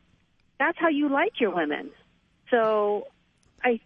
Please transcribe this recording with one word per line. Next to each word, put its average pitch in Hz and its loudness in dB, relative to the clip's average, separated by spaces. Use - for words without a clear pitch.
that's 311 0
how 330 2
you 294 0
like 294 -2
your 208 0
women. 147 -4
So 214 0
I 240 0